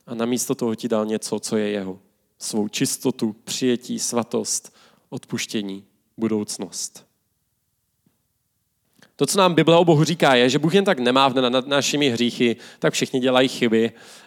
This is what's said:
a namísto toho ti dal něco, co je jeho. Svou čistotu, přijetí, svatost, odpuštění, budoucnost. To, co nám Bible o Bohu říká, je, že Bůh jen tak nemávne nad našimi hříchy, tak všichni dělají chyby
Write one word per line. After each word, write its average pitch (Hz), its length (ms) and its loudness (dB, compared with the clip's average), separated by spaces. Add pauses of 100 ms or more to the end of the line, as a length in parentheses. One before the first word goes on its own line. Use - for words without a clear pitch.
a 120 80 -12
namísto 120 400 -2
toho 117 200 -4
ti 120 120 -6
dal 110 180 0
něco, 107 340 -6
co - 180 -4
je 104 120 -2
jeho. 98 300 -6 (400)
Svou 104 280 -4
čistotu, 120 760 -4
přijetí, 120 560 -4
svatost, - 720 -6 (420)
odpuštění, 101 720 -8 (320)
budoucnost. 107 880 -6 (2000)
To, 143 100 -2
co 202 120 -2
nám 185 160 4
Bible 160 240 6
o 165 80 6
Bohu 160 180 6
říká, 156 320 4
je, 123 140 6
že 139 100 0
Bůh 151 140 0
jen 196 120 2
tak 180 140 2
nemávne 127 500 2
nad 127 180 -2
našimi 143 420 0
hříchy, 117 460 0 (240)
tak - 140 0
všichni - 260 -2
dělají 127 280 2
chyby 113 440 0 (360)